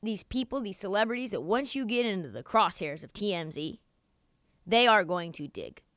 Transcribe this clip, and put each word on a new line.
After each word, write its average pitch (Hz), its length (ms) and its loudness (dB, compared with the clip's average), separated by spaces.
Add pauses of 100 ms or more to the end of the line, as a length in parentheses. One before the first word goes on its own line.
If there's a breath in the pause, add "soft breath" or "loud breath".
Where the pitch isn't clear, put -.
these 214 220 -4
people, 262 380 -4
these 202 180 -6
celebrities, 220 520 0
that 165 100 -2
once 247 340 0
you 269 100 -2
get 240 220 0
into 185 220 -2
the - 140 -10
crosshairs 170 600 0
of - 100 -16
T 202 200 -2
M 160 180 -4
Z, 156 300 -8 (840)
they 233 220 6
are 214 160 8
going 170 300 -4
to 143 140 -10
dig - 340 -12 (160)